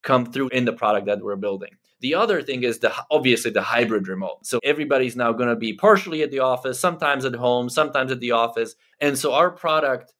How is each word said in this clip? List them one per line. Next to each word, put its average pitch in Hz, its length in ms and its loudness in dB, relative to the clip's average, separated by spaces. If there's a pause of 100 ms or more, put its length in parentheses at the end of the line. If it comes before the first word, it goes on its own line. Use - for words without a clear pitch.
come 123 240 2
through 135 220 -4
in 127 160 0
the 120 80 0
product 107 340 0
that 101 160 -2
we're 101 120 -6
building. 98 360 -6 (300)
The 135 140 -2
other 202 260 2
thing 127 220 -4
is 117 160 -2
the, 107 140 0 (160)
obviously 127 420 2
the 104 100 2
hybrid 110 460 0
remote. 95 380 -8
So 120 180 -2
everybody's 135 520 0
now 120 180 0
gonna 120 220 0
be 113 180 -6
partially 165 480 2
at 147 100 -2
the 135 80 -4
office, 127 400 0
sometimes 147 460 0
at 120 100 -2
home, 123 340 0
sometimes 139 420 0
at 120 80 -4
the 120 120 -2
office. 117 440 0 (260)
And 143 160 2
so 135 160 0
our 170 160 4
product 156 720 -2